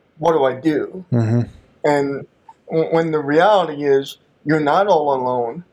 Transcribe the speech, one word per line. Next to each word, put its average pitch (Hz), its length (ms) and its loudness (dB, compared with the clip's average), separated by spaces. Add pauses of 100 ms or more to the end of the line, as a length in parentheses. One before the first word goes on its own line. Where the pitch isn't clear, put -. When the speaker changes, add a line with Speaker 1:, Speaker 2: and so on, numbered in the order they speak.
(180)
Speaker 1:
What 160 140 2
do 151 120 2
I 127 160 0
do?" 156 520 -4
Speaker 2:
Mm-hmm. 117 300 0 (420)
Speaker 1:
And 143 420 0 (420)
w-, 160 240 -2
when 165 200 0
the 151 80 0
reality 156 640 2
is 139 340 0 (260)
you're 156 140 0
not 156 300 0
all 151 260 2
alone. 127 580 -4